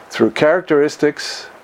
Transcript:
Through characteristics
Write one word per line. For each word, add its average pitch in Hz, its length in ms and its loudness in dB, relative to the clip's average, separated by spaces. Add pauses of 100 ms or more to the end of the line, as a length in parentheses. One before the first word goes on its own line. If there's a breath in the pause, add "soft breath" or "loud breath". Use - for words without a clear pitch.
Through 113 220 0
characteristics 151 1200 0 (160)